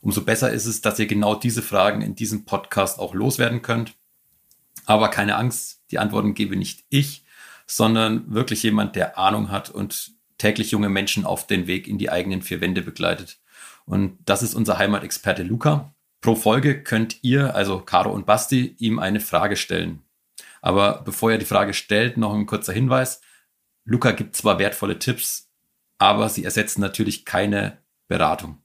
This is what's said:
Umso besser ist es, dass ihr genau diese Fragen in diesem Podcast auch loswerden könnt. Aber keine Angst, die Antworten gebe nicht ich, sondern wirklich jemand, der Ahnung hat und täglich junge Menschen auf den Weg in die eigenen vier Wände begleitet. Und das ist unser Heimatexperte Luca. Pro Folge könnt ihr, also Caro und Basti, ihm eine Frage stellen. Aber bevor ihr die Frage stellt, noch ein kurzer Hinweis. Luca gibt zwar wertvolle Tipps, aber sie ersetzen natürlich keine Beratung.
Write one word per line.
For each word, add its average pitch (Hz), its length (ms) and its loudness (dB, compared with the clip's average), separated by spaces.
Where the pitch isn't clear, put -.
Umso 104 200 -2
besser 113 320 0
ist 113 140 -4
es, 113 160 -6
dass 110 160 -2
ihr 110 80 0
genau 104 280 2
diese 110 280 -2
Fragen 104 400 2
in 104 120 -6
diesem 107 300 -6
Podcast - 560 -2
auch 90 140 -8
loswerden 120 480 0
könnt. 117 320 -4
Aber 107 220 4
keine 101 280 0
Angst, - 440 -4
die - 80 -4
Antworten 104 360 0
gebe 98 220 -2
nicht - 340 -4
ich, 143 340 0
sondern 110 680 2
wirklich 110 280 -2
jemand, 104 340 0
der - 200 -2
Ahnung 101 340 0
hat 101 200 -6
und - 400 -8
täglich 107 360 0
junge 104 180 2
Menschen 98 340 0
auf - 220 -4
den 90 200 0
Weg 92 220 -4
in 104 80 -4
die 98 140 -4
eigenen 92 320 -2
vier 87 180 -6
Wände 90 220 0
begleitet. 87 560 -6
Und 98 400 -2
das 101 160 2
ist 117 120 -4
unser 107 220 0
Heimatexperte 101 680 -2
Luca. 139 520 0
Pro 117 140 4
Folge 135 480 2
könnt 110 420 -2
ihr, 131 300 2
also 98 240 0
Caro 92 340 2
und 101 140 -6
Basti, 123 520 2
ihm 117 200 0
eine 104 220 0
Frage 98 360 0
stellen. 85 440 -4
Aber 101 420 4
bevor 113 280 0
ihr 110 80 4
die 98 80 -4
Frage 101 260 2
stellt, 113 460 0
noch 104 160 0
ein 104 100 0
kurzer 101 300 -4
Hinweis. 127 480 0
Luca 120 240 4
gibt - 260 -4
zwar 98 220 2
wertvolle 98 400 -2
Tipps, - 500 -4
aber 107 320 4
sie 95 160 -4
ersetzen 101 380 -2
natürlich 107 420 -2
keine 101 540 -2
Beratung. 82 580 0